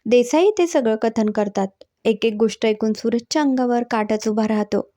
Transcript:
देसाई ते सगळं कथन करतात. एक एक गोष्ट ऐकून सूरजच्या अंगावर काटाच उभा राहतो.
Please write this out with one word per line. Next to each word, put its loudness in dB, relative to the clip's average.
देसाई 4
ते 2
सगळं 0
कथन -2
करतात. -2
एक 0
एक 2
गोष्ट -2
ऐकून 0
सूरजच्या -2
अंगावर 0
काटाच -2
उभा 0
राहतो. -2